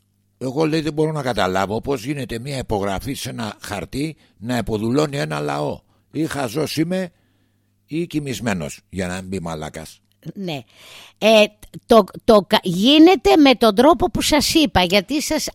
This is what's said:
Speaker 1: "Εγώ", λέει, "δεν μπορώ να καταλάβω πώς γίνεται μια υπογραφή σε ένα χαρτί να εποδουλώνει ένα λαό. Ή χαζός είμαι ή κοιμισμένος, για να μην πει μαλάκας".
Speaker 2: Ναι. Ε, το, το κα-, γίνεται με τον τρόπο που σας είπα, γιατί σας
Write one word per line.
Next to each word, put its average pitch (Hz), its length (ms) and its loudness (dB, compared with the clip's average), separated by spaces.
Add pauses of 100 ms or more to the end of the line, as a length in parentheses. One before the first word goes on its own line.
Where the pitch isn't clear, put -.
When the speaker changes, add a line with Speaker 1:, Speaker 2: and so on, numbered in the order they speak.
(380)
Speaker 1:
"Εγώ", 135 280 -4
λέει, 156 160 -2
"δεν 151 120 -6
μπορώ 156 180 -2
να 151 100 -6
καταλάβω 98 600 -2
πώς 135 220 -6
γίνεται 123 360 -8
μια 135 180 -10
υπογραφή 101 560 -4
σε - 160 -10
ένα 113 320 -10
χαρτί 120 540 -8 (220)
να 120 200 -6
εποδουλώνει 117 600 -2
ένα 151 220 -6
λαό. 147 400 -6 (320)
Ή 151 140 -4
χαζός 139 520 -4
είμαι 180 340 -4 (720)
ή 165 220 -6
κοιμισμένος, 117 720 -6 (100)
για 90 180 -4
να 90 140 -6
μην 92 80 -14
πει 95 120 -6
μαλάκας". 80 560 -10 (360)
Speaker 2:
Ναι. 175 260 -10 (580)
Ε, 214 260 6 (420)
το, 220 180 6 (200)
το 214 240 6
κα-, 214 160 2
γίνεται 311 720 6
με 277 180 6
τον 214 200 2
τρόπο 285 360 4
που 311 100 -4
σας - 320 0
είπα, 262 300 2
γιατί 196 380 0
σας - 340 -4